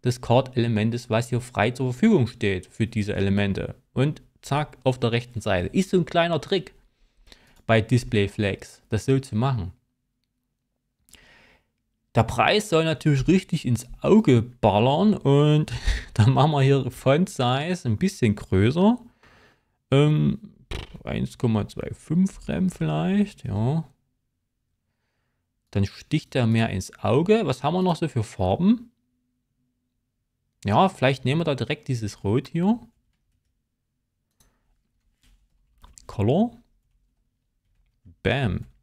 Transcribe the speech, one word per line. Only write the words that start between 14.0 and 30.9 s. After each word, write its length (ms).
Auge 420
ballern 720
und 580
<laughs> 200
dann 180
machen 200
wir 100
hier 300
Font 360
Size 560
ein 140
bisschen 380
größer. 600
Ähm, 640
eins 360
Komma 280
zwei 260
fünf 540
Rem 240
vielleicht, 720
ja. 400
Dann 140
sticht 500
er 100
mehr 240
ins 300
Auge. 460
Was 180
haben 100
wir 80
noch 140
so 100
für 160
Farben? 680
Ja, 240
vielleicht 360